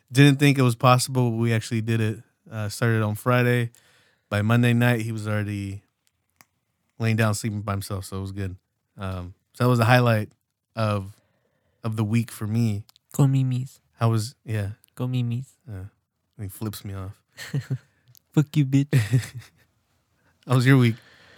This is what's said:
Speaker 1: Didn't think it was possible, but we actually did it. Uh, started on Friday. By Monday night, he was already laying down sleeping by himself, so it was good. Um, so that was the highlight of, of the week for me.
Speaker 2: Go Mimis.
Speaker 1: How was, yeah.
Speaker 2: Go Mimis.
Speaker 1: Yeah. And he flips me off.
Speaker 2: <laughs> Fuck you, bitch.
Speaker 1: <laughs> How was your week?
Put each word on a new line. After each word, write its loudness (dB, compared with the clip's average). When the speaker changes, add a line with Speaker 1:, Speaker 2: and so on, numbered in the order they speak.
Speaker 1:
Didn't 6
think 4
it 4
was 4
possible, 4
but -4
we 0
actually -2
did 0
it. -2
Uh, -8
started 0
on -2
Friday. 0
By -2
Monday 4
night, 2
he -8
was -8
already -6
laying 0
down 2
sleeping -6
by -6
himself, -8
so -12
it -8
was -10
good. -8
Um, -10
so -4
that 4
was 4
the 4
highlight 4
of, -2
of -6
the -2
week -2
for -10
me. -2
Speaker 2:
Go 2
Mimis. -2
Speaker 1:
How 2
was, -2
yeah. -6
Speaker 2:
Go -6
Mimis. -6
Speaker 1:
Yeah. -14
And -12
he -8
flips -10
me -10
off. -12
Speaker 2:
<laughs> -10
Fuck 0
you, 2
bitch. 0
Speaker 1:
<laughs> 0
How 0
was 4
your 6
week? 4